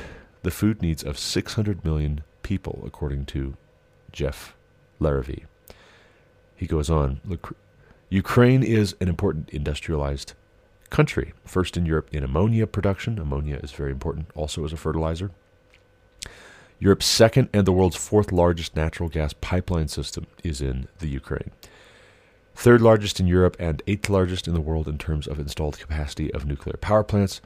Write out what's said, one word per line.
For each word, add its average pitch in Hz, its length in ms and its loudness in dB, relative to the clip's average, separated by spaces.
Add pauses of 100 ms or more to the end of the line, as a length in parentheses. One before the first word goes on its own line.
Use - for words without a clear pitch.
(440)
the 90 80 -2
food 107 300 0
needs 82 200 0
of - 160 -6
six - 360 -4
hundred 101 300 -2
million 76 380 -2 (220)
people, - 420 -6
according 69 400 -6
to 67 300 -6 (560)
Jeff - 420 -6 (460)
Larrivee. 69 460 -2 (1080)
He 90 120 -8
goes 78 220 0
on, 69 360 2
"Look, - 320 -10 (540)
Ukraine 123 520 4
is 107 380 2
an 92 80 0
important 80 420 -2
industrialized 73 840 -4 (560)
country, - 420 0 (120)
first - 320 -2
in 87 100 0
Europe 78 260 0
in 76 100 -4
ammonia 104 440 0
production." 101 520 -2
Ammonia 73 440 -4
is - 100 -12
very 69 180 -6
important, 76 440 -6
also 76 300 -6
as 76 80 -6
a 82 40 -8
fertilizer. 80 540 -4 (1500)
Europe's 95 280 4
second 117 460 6
and 101 140 4
the 95 60 4
world's 90 240 4
fourth 104 340 2
largest 87 460 2
natural 80 320 -2
gas 76 240 -2
pipeline 85 560 -2
system - 380 -8 (180)
is 76 160 -4
in 65 280 -4 (120)
the 80 80 -4
Ukraine. - 420 -6 (1040)
Third 120 260 8
largest 110 400 6
in 92 60 2
Europe 90 340 4
and 82 260 -4
eighth 104 220 -2
largest 92 400 0
in 85 60 0
the 82 60 0
world 78 280 -2
in 76 100 -6
terms 76 300 -4
of 73 100 -8
installed 73 400 -6
capacity 76 540 -6
of 71 140 -6
nuclear 73 300 -6
power 107 280 2
plants. 101 400 0